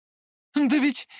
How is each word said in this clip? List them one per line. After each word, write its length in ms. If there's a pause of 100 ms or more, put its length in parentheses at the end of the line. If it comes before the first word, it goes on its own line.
(560)
«Да 220
ведь 320 (100)